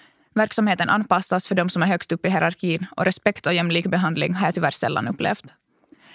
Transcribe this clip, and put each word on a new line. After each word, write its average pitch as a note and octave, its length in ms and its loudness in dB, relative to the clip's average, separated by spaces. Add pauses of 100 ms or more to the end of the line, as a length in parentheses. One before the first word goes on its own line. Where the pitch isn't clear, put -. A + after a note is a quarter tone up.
(340)
Verksamheten G#3+ 540 2
anpassas F#3+ 580 2
för - 80 -2
de F3+ 140 2
som F3 140 -2
är E3+ 40 2
högst F3+ 260 0
upp E3 140 -2
i F#3 40 2
hierarkin, E3+ 560 0 (100)
och D3 80 0
respekt - 420 -2
och F3 80 2
jämlik E3+ 320 0
behandling E3 480 0
har G3 120 0
jag F3 80 0
tyvärr E3 160 0
sällan A#2 380 -2
upplevt. - 460 -4 (600)